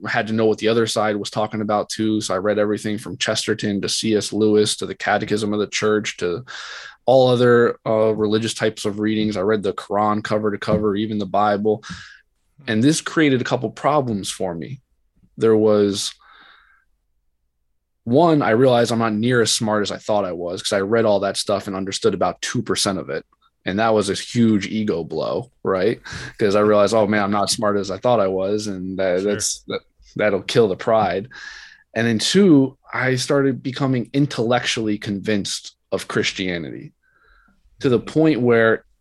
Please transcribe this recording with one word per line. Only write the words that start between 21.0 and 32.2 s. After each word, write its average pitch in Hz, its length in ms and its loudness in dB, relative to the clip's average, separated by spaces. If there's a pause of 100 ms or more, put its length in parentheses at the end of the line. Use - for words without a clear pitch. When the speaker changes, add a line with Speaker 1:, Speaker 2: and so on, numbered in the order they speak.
Speaker 1:
all 104 160 4
that 98 160 -2
stuff 101 300 -2
and 98 100 -8
understood 98 380 -2
about 90 260 -2
two - 220 -4
percent 95 360 -2
of 65 120 -10
it. 73 160 -8 (380)
And 92 140 -4
that 113 160 2
was 101 160 2
a 92 40 -2
huge 110 520 0
ego 104 380 -4
blow, 73 460 -6 (120)
right? 95 380 0 (380)
'Cause 101 180 2
I 104 40 4
realized, 104 340 4
"Oh 110 120 4
man, 107 160 0
I'm 98 80 -2
not 101 140 0
as - 80 -2
smart 104 240 0
as 95 140 -4
I 92 80 -6
thought 120 220 2
I 95 80 2
was." 101 380 -2
And 92 320 -8
that, 95 220 0
Speaker 2:
Sure. 104 120 0
Speaker 1:
that's, - 360 -6
that, 104 120 -6 (360)
that'll 101 260 2
kill 117 260 2
the 90 80 -2
pride. 104 520 0 (640)
And 113 120 0
then 117 120 0
two, 147 580 4 (160)